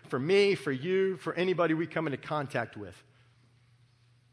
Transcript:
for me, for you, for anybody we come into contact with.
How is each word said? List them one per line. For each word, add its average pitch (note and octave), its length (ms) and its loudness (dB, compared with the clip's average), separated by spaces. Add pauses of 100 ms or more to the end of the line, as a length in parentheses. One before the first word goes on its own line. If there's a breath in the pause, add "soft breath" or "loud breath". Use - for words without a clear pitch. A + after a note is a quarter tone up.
for C#3 100 -2
me, G3 360 4
for - 160 -4
you, F#3 460 0
for - 180 -6
anybody E3+ 400 2
we D#3+ 120 0
come D#3+ 200 -2
into C3 120 -4
contact C3+ 580 -4
with. G2 260 -14 (1300 soft breath)